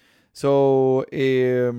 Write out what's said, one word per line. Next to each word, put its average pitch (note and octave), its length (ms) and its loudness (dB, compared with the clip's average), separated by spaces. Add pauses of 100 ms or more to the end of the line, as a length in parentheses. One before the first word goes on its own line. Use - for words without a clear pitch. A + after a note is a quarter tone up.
(340)
So, C3+ 800 0
eh, B2+ 680 0